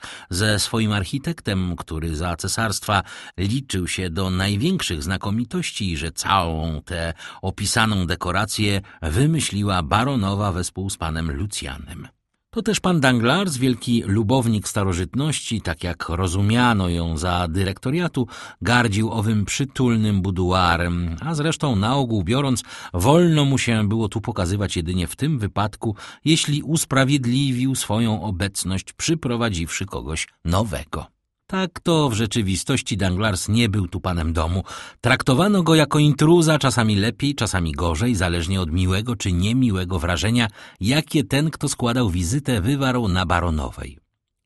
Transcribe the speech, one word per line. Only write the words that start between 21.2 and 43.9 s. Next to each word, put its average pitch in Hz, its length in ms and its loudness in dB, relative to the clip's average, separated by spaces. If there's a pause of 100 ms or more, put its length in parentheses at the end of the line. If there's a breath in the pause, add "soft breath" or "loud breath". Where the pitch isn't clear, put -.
a 160 140 -4
zresztą 147 400 0
na 107 200 2
ogół 113 280 2
biorąc, 127 400 0 (300 loud breath)
wolno 151 520 6
mu 135 120 2
się 110 320 2
było 110 200 0
tu 110 120 -4
pokazywać 101 540 -2
jedynie 90 320 0
w - 80 -10
tym 143 240 -2
wypadku, 104 560 -4 (300 loud breath)
jeśli 147 380 2
usprawiedliwił 135 1120 2
swoją 110 460 0
obecność, 95 720 -4
przyprowadziwszy 117 920 -2
kogoś 69 420 -6 (180)
nowego. 85 600 -2 (460)
Tak 190 280 -4
to 156 300 2
w 113 40 0
rzeczywistości 107 840 0
Danglars 95 500 0
nie 113 220 4
był 98 180 0
tu 85 140 -6
panem 85 320 -2
domu. 82 300 0 (380 loud breath)
Traktowano 160 640 2
go 160 120 6
jako 151 240 4
intruza, 151 600 4
czasami 117 360 2
lepiej, 117 400 0
czasami 90 360 -2
gorzej, 85 440 0
zależnie 87 460 0
od 80 100 -2
miłego 92 440 0
czy 98 160 -4
niemiłego 92 680 0
wrażenia, 104 480 0 (320 loud breath)
jakie 143 440 0
ten, 143 260 0
kto - 200 -4
składał 120 400 0
wizytę, 92 520 0
wywarł 127 460 0
na 92 180 0
baronowej. 78 720 -2 (480)